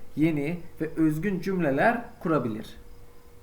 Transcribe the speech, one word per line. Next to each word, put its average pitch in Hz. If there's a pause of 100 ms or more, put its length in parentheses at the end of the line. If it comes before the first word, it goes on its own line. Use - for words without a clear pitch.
(160)
yeni 156 (200)
ve 156
özgün 160
cümleler 180 (160)
kurabilir. 123 (680)